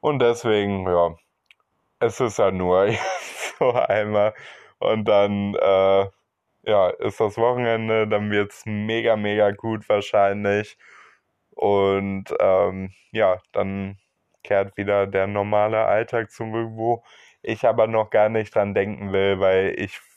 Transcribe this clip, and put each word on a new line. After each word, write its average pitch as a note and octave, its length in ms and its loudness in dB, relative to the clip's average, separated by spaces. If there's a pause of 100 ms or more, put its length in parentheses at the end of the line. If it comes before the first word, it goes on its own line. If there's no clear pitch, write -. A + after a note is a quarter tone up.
Und D3 180 -2
deswegen, G#2 680 0
ja, E2+ 280 2 (840)
es A#2 200 -2
ist A#2+ 200 -2
ja G2 120 4
nur F#2 380 2 (340)
<laughs> - 360 -12
so C3 140 2
einmal. G#2+ 600 0 (460)
Und A2 280 0
dann, G2+ 480 2
äh, G2 520 4 (560)
ja, G2 260 2 (100)
ist G#2+ 200 -6
das G#2 180 0
Wochenende, A2+ 680 0
dann G#2 240 -2
wird's G#2 340 -2
mega, A2+ 500 -2
mega G#2 360 2
gut A2 380 -6
wahrscheinlich. G2+ 880 0 (760)
Und, G2 760 0 (140)
ähm, F#2+ 520 0 (200)
ja, G2 280 2 (120)
dann G2 460 -6 (460)
kehrt G2 340 -2
wieder G2+ 300 0
der G2 200 0
normale G#2 580 0
Alltag A2 460 -2
zurück, A2+ 420 -8
wo A#2 300 -4 (380)
ich A2 240 -6
aber A2+ 220 2
noch A2 220 -2
gar G#2+ 200 4
nicht A2 260 -4
dran G2+ 180 0
denken G2 400 -4
will, G2 260 2
weil F#2+ 380 2
ich - 220 -8 (180)